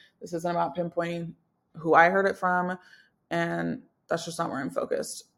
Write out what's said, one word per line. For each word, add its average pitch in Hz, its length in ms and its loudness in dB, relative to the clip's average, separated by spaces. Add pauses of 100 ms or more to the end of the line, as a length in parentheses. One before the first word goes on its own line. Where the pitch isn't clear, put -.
(220)
This 165 100 -14
isn't 175 180 -4
about 170 280 0
pinpointing 170 560 -4 (420)
who 160 180 0
I 165 160 10
heard 196 160 4
it 196 120 0
from, 180 400 0 (520)
and 170 520 -2 (260)
that's 165 160 -2
just 170 160 -8
not 170 100 -2
where - 120 -6
I'm 160 80 -6
focused. - 560 -4 (120)